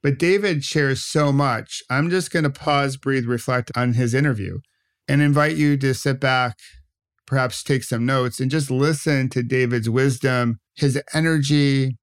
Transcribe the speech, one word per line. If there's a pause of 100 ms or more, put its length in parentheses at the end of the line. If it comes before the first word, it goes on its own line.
But
David
shares
so
much.
I'm
just
gonna
pause,
breathe,
reflect
on
his
interview (500)
and
invite
you
to
sit
back, (680)
perhaps
take
some
notes,
and
just
listen
to
David's
wisdom, (140)
his (140)
energy